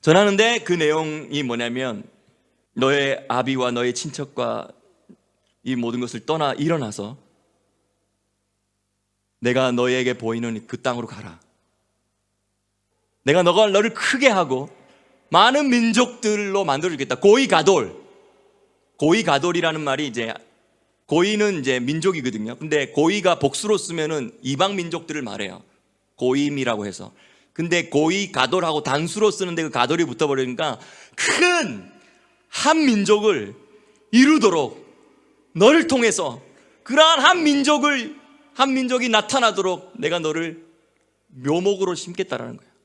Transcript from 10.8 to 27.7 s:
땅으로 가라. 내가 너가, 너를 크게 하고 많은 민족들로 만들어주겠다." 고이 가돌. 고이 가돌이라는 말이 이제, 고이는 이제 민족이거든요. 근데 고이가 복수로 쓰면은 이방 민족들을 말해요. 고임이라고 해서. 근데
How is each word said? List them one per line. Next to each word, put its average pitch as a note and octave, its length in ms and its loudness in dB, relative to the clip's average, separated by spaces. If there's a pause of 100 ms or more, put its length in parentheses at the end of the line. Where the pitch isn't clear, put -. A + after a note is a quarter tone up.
땅으로 A#2+ 260 -6
가라. G2 320 -18 (1800)
내가 D#3 200 4
너가, F3+ 240 4
너를 G#3 260 2
크게 C4+ 340 0
하고 D3+ 480 0 (540)
많은 B3+ 400 4
민족들로 A3 960 0
만들어주겠다." D3 520 -2
고이 A#3 320 4
가돌. D#3+ 460 2 (1040)
고이 E3 260 4
가돌이라는 D#3+ 580 0
말이 D3 260 -4
이제, A2+ 260 -6 (720)
고이는 G3+ 540 0
이제 B2+ 200 0
민족이거든요. B2+ 760 -4
근데 D3+ 320 -4
고이가 F3 500 0
복수로 G3+ 400 -2
쓰면은 D#3 540 -6 (100)
이방 F3 360 -2
민족들을 E3 440 -8
말해요. G2+ 400 -10 (540)
고임이라고 B2+ 720 -2
해서. F#2+ 240 -14 (420)
근데 E3+ 360 -2